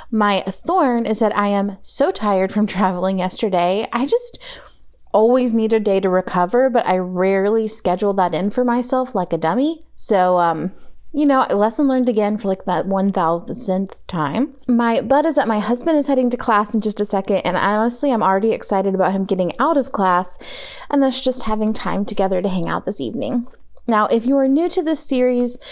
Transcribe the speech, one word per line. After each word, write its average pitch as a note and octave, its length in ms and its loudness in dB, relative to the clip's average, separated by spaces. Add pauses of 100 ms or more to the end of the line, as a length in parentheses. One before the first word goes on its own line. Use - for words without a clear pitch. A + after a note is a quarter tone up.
My G#3 380 2
thorn B3 580 0
is G#3+ 140 -2
that G#3+ 180 2
I G3+ 120 2
am G3+ 320 -2
so - 280 -2
tired G3 440 0
from G#3 140 0
traveling F#3 520 -2
yesterday. F#3 720 0
I A#3+ 140 -2
just - 340 -2 (760)
always A#3+ 400 4
need A3 200 2
a A3+ 60 4
day G3 200 2
to F#3+ 100 0
recover, F#3 600 2
but A#3+ 180 0
I F#3 100 2
rarely F#3+ 720 0
schedule G3 460 0
that F3+ 200 0
in F#3+ 160 0
for B3 140 0
myself B3 500 0
like F3+ 200 -2
a E3 40 0
dummy. B3 460 0 (100)
So, F3+ 460 2
um, E3+ 320 0 (440)
you D4 120 2
know, C4 240 4
lesson A3+ 360 2
learned B3+ 220 2
again G#3+ 300 0
for, G3 80 -4
like, F#3+ 180 -2
that E3+ 220 -2
one F#3+ 240 2
thousandth F3+ 960 -2
time. E3+ 480 -2 (120)
My A#3 320 2
bud C#4+ 280 2
is D4+ 80 0
that C#4+ 120 2
my A3 120 0
husband A#3+ 360 0
is C#4+ 120 2
heading C4 240 2
to A#3+ 60 -4
class G3+ 360 0
in A3 80 0
just G#3 180 -4
a G#3 60 0
second, G3 360 0
and F3+ 140 0
honestly, A3+ 560 0
I'm A#3 120 0
already G3 280 2
excited G3 440 0
about F#3 160 2
him F#3+ 140 -2
getting F3+ 340 -2
out D4 180 2
of B3+ 140 -2
class F#3 480 0 (500)
and C#4 140 2
thus C4 200 0
just B3+ 200 -2
having G#3+ 280 0
time F#3+ 320 -2
together G3 380 2
to F#3+ 80 0
hang F3+ 180 -2
out E3 200 -4
this G#3 120 -2
evening. C3+ 460 -4 (400)
Now, G#3+ 220 2
if A#3 180 0
you C4+ 120 2
are C4+ 100 2
new D4+ 220 2
to F#4 120 -2
this D#4 260 0
series, B3 520 2 (120)